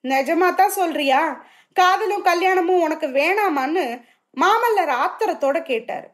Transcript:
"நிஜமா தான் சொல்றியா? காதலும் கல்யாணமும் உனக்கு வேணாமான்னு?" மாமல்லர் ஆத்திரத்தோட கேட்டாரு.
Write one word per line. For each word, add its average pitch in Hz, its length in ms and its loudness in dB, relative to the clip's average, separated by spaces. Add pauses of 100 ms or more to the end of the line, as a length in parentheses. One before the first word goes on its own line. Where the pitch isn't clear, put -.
"நிஜமா 277 520 0
தான் 403 240 2
சொல்றியா? 294 420 0 (540)
காதலும் 381 460 2
கல்யாணமும் 370 600 2
உனக்கு 311 260 -2
வேணாமான்னு?" 302 760 0 (520)
மாமல்லர் 392 580 2
ஆத்திரத்தோட 294 680 -2
கேட்டாரு. - 520 -8